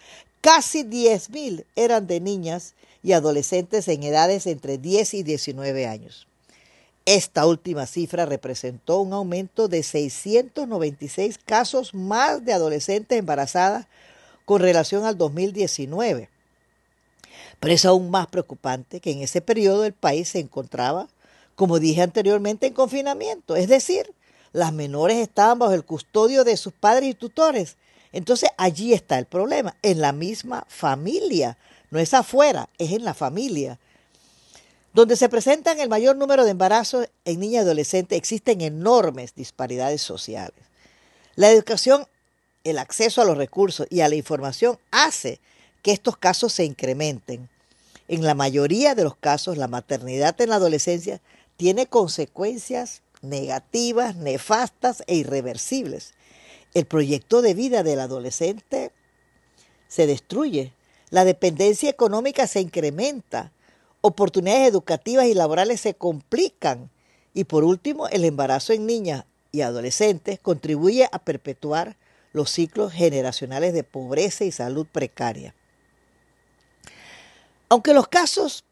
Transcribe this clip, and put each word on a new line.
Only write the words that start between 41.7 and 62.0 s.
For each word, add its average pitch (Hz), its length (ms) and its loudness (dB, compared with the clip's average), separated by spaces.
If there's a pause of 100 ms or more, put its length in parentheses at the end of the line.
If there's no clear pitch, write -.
el 156 160 -4
acceso 226 420 0
a 220 40 6
los 160 120 2
recursos 170 520 -2
y 175 120 0
a 151 80 4
la 151 60 0
información 147 640 -2 (100)
hace 285 500 0 (420)
que 202 100 2
estos 202 240 -2
casos 190 380 0
se 180 100 0
incrementen. 131 880 -6 (580)
En 165 160 -4
la 147 120 4
mayoría 143 580 2
de 214 100 0
los 143 120 -2
casos, 151 420 -2
la 131 100 -4
maternidad 127 760 -2
en 233 80 2
la 214 80 2
adolescencia 175 640 -2 (360)
tiene 190 300 0
consecuencias 220 1120 -4 (200)
negativas, 180 920 -4
nefastas 214 920 -2
e 180 80 0
irreversibles. 135 960 -6 (600)
El 156 120 0
proyecto 147 560 0
de 214 120 4
vida 233 300 0
del 143 160 0
adolescente 165 920 -6 (960)
se 165 180 0
destruye, 147 680 -4 (360)
la 185 160 4
dependencia 185 640 2
económica 240 580 0